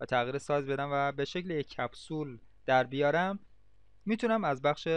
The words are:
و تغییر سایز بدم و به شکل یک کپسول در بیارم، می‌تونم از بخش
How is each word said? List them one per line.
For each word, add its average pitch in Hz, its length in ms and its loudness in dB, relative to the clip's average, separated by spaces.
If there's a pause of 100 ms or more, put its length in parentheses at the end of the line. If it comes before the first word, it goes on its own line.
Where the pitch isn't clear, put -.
و 123 60 -8
تغییر 127 320 0
سایز 143 280 -2
بدم 139 260 -2
و 139 200 0
به 139 120 -4
شکل 180 260 -6
یک 151 180 -4
کپسول 135 720 -8 (280)
در 131 180 6
بیارم، 147 540 2 (680)
می‌تونم 220 380 2
از 135 180 0
بخش 147 340 2